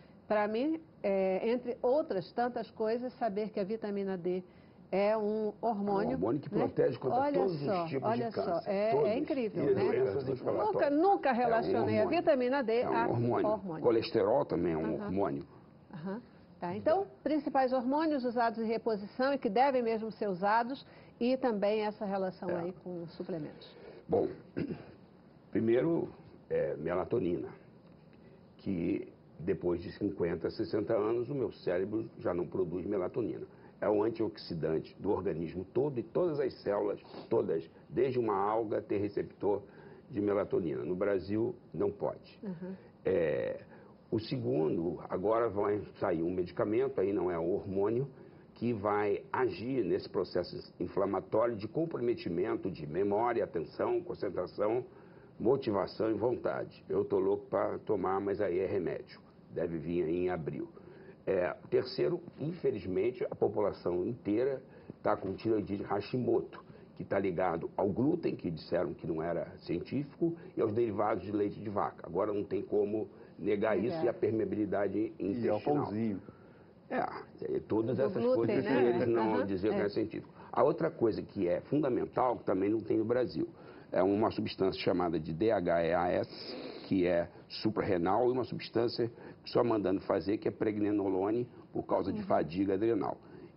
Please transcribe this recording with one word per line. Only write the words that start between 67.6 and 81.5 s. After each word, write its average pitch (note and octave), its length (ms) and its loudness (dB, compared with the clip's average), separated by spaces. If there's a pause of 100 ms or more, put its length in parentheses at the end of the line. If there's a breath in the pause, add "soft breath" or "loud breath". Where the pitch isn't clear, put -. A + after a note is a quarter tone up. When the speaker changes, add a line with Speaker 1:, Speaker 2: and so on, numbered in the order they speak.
Speaker 2:
ao F#2+ 120 2
glúten, D3+ 460 2
que - 160 -4
disseram E2 420 -2
que - 140 -10
não D#2+ 160 -2
era E2 240 -2 (120)
científico, D3 760 -2 (220 loud breath)
e - 40 2
aos A2 120 2
derivados G#2+ 500 0
de G#2 80 -8
leite G#2 300 0
de G#2+ 80 -6
vaca. G2 360 -2
Agora G#2 280 0
não G2+ 100 0
tem G2 180 -2
como G#2 460 0 (300 loud breath)
negar G#2 400 2
Speaker 1:
Negar. G#2 180 0
Speaker 2:
isso - 100 0
e A#2 40 4
a A2 40 0
permeabilidade G2+ 1040 0
Speaker 3:
E - 60 -10 (260)
ao G#2+ 80 2
Speaker 2:
intestinal. G#2+ 40 -2 (240)
Speaker 3:
pãozinho. G#2 360 -2 (680 loud breath)
Speaker 2:
É, C4 80 -4 (580)
é, - 120 0
todas A#2 300 0
Speaker 1:
Do C3 60 2
Speaker 2:
essas A#2+ 200 0
Speaker 1:
glúten, A#3+ 220 2
Speaker 2:
coisas C3 200 2
Speaker 1:
né? C4 60 0
Speaker 2:
que B2 160 6 (100)
eles A#2+ 100 2
não A2+ 280 2
Speaker 1:
Aham, - 100 0
Speaker 2:
diziam G2 280 0
que G2+ 40 0
Speaker 1:
é. G2 40 0
Speaker 2:
era G2+ 80 2
científico. G#2 440 -4 (180 loud breath)
A - 120 2
outra D3+ 260 2
coisa G#2+ 320 2
que F2 260 -2
é F2 140 2